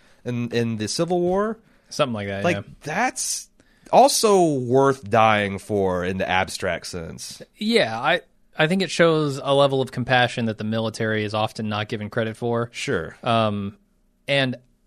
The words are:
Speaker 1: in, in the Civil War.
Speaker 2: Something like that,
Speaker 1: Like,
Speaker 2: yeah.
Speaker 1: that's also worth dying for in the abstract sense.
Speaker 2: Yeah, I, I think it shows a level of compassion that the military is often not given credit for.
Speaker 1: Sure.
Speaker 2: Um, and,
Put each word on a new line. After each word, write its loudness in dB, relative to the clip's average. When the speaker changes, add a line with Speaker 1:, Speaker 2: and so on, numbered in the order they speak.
Speaker 1:
in, -4
in 0
the -4
Civil -2
War. -2
Speaker 2:
Something -2
like -6
that, -6
Speaker 1:
Like, 0
Speaker 2:
yeah. -8
Speaker 1:
that's -6
also 6
worth 2
dying 4
for -2
in -4
the -2
abstract -2
sense. -12
Speaker 2:
Yeah, 0
I, 0
I 4
think 0
it -4
shows 2
a 0
level 4
of -4
compassion 0
that -2
the -8
military -2
is -6
often -2
not -4
given -8
credit -4
for. -2
Speaker 1:
Sure. -4
Speaker 2:
Um, -2
and, 0